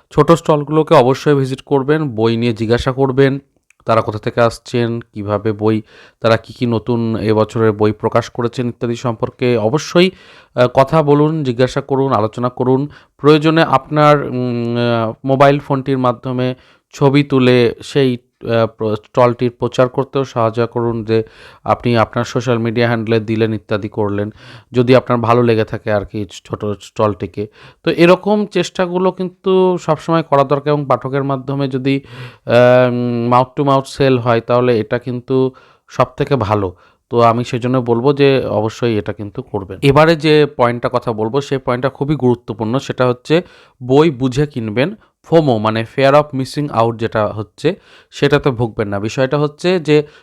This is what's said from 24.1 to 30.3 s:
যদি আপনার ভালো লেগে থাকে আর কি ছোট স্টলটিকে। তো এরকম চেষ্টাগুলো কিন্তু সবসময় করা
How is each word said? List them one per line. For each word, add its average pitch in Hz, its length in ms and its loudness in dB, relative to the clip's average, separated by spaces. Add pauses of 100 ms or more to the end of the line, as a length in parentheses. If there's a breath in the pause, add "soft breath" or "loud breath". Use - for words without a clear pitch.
যদি 123 240 4
আপনার 123 240 0
ভালো 117 220 2
লেগে 113 220 2
থাকে 110 280 -6
আর 101 120 0
কি 104 260 -10
ছোট - 340 -12
স্টলটিকে। 104 840 -4 (380 loud breath)
তো 165 60 0
এরকম 180 560 2
চেষ্টাগুলো 180 680 -2
কিন্তু 185 680 -2
সবসময় 165 420 -2
করা 139 220 2